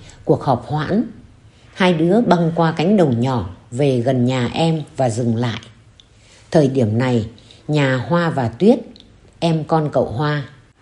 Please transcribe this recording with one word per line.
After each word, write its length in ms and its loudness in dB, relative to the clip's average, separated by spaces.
cuộc 180 2
họp 240 0
hoãn. 360 -2
Hai 200 2
đứa 280 2
băng 340 2
qua 220 2
cánh 200 2
đồng 240 2
nhỏ 280 -2
về 300 0
gần 240 0
nhà 220 0
em 340 -2
và 120 0
dừng 260 -2
lại. 240 -4
Thời 160 4
điểm 300 0
này, 280 0
nhà 280 2
Hoa 340 0
và 180 -2
Tuyết, 320 2
em 240 0
con 280 0
cậu 140 0
Hoa, 440 -4